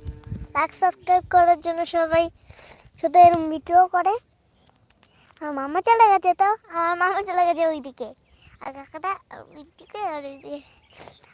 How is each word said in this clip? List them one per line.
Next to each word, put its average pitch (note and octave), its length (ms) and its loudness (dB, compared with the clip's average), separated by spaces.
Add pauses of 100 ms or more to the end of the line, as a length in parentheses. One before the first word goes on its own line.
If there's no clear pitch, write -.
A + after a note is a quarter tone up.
(560)
লাইক, D#4 160 -4 (100)
সাবস্ক্রাইব F4+ 420 0 (100)
করার F4 320 4
জন্য E4+ 140 -6 (160)
সবাই E4 280 0 (760)
শুধু E4 200 2
এরম E4+ 240 8 (100)
ভিডিও E4+ 280 2 (140)
করে। F4+ 180 0 (1300)
আমার D4 200 -10
মামা C#4+ 280 -4
চলে A4+ 240 6
গেছে F#4 200 2 (100)
তো, G4 80 2 (280)
আমার E4+ 240 -2
মামা F#4 180 -2 (100)
চলে F4+ 180 0
গেছে E4 240 0
ওইদিকে। B3+ 380 -10 (520)
আর C4+ 160 -14
কাকাটা D#4 340 -10 (440)
ওইদিকে D#4+ 440 -20 (140)
আর D4 180 -12
ওইদিকে। C#4 280 -14 (760)